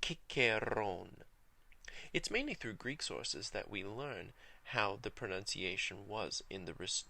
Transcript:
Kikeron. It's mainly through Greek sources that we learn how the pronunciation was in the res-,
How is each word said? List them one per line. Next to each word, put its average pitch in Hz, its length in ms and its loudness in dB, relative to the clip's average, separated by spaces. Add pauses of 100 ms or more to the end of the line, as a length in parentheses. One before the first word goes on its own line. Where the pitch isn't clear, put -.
Kikeron. 110 1200 4 (880)
It's - 180 0
mainly 285 240 2
through 113 200 -4
Greek 135 280 -4
sources - 480 -4
that - 180 -4
we 98 160 -4
learn 107 480 -6 (320)
how 104 360 2
the 110 100 -4
pronunciation 95 960 -2
was 104 420 -2
in 95 160 -6
the 85 100 -6
res-, - 360 -2